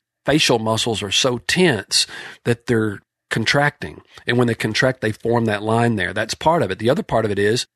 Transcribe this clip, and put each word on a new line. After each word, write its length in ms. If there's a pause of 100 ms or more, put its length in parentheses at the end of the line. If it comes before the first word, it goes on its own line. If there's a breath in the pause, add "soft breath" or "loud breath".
(260)
facial 340
muscles 440
are 80
so 280
tense 680 (380 loud breath)
that 220
they're 340 (280)
contracting. 720 (240 loud breath)
And 120
when 100
they 80
contract, 460
they 100
form 340
that 180
line 340
there. 160
That's 200
part 280
of 100
it. 80
The 100
other 140
part 220
of 60
it 80
is 260 (100)